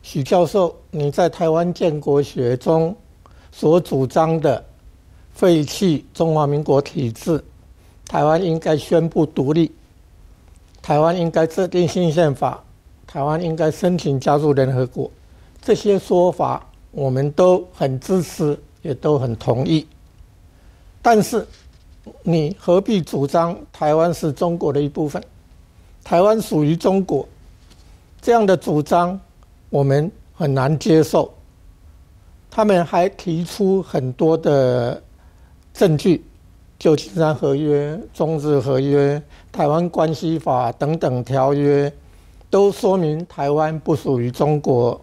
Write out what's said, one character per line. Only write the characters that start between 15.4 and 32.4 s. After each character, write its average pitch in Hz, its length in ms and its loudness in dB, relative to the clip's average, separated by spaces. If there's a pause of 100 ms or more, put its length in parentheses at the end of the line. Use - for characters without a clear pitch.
这 - 140 -2
些 202 240 2
说 175 340 0
法 135 320 -4 (280)
我 135 180 -4
们 139 220 -2
都 180 400 4
很 135 300 -4
支 185 200 0
持， 147 380 -4 (220)
也 160 140 -6
都 151 220 0
很 123 200 -4
同 131 280 -2
意。 156 220 -2 (1120)
但 220 220 4
是， - 240 -4 (760)
你 156 360 0
何 185 220 2
必 202 200 0
主 143 240 -4
张 170 320 -2 (140)
台 151 240 0
湾 165 180 2
是 160 160 -4
中 170 280 -2
国 165 160 -2
的 143 80 0
一 143 80 -2
部 156 180 -4
分？ 160 160 -10 (800)
台 175 180 2
湾 214 200 4
属 151 240 0
于 160 100 2
中 190 300 2
国， 139 200 -4 (960)
这 233 120 2
样 226 120 4
的 190 120 4
主 151 240 -2
张 175 360 0 (520)
我 143 120 0
们 143 300 0 (220)
很 143 200 -2
难 135 240 0
接 160 240 4
受。 - 300 0 (1160)